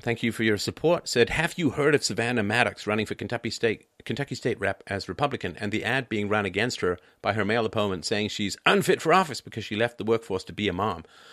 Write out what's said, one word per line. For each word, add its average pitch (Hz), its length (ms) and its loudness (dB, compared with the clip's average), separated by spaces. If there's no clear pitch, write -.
thank 117 220 -2
you 117 100 2
for 113 120 -2
your 107 120 4
support, - 520 0
said, 120 200 4
"Have 165 300 -2
you 156 120 2
heard 147 240 4
of 135 80 2
Savannah 117 400 0
Maddox 107 440 0
running 107 180 0
for 104 100 -6
Kentucky 113 360 -6
State, - 360 -2
Kentucky 127 280 -6
State 117 240 -2
Rep 98 280 -2
as 98 200 -4
Republican 107 520 -4
and 104 120 -4
the 107 140 -2
ad 123 240 -2
being 104 180 -2
run 104 200 2
against 104 340 -2
her 90 180 0
by 104 140 0
her 107 100 0
male 110 220 2
opponent 104 400 -2
saying 104 240 -2
she's 101 340 -4
unfit 185 380 4
for 160 100 4
office 170 300 2
because - 200 -10
she - 140 -6
left 117 220 0
the 98 60 -6
workforce 113 400 0
to 87 100 -14
be 104 120 -2
a 92 60 2
mom?" 90 320 -2